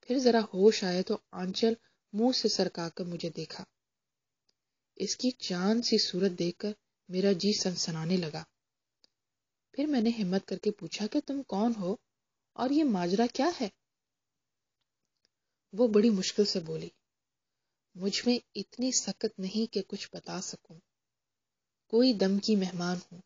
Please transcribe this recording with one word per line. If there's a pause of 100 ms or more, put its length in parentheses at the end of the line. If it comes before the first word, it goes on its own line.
फिर
जरा
होश
आया
तो (100)
आंचल (380)
मुंह
से
सरकाकर
मुझे
देखा। (1300)
इसकी
चांद
सी
सूरत
देखकर (340)
मेरा
जी
सनसनाने
लगा। (1300)
फिर
मैंने
हिम्मत
करके
पूछा
कि
तुम
कौन
हो (560)
और
ये
माजरा
क्या
है? (2000)
वो
बड़ी
मुश्किल
से
बोली, (1040)
"मुझ
में (160)
इतनी
सकत
नहीं
कि
कुछ
बता
सकूं। (1120)
कोई
दम
की
मेहमान (120)
हूं।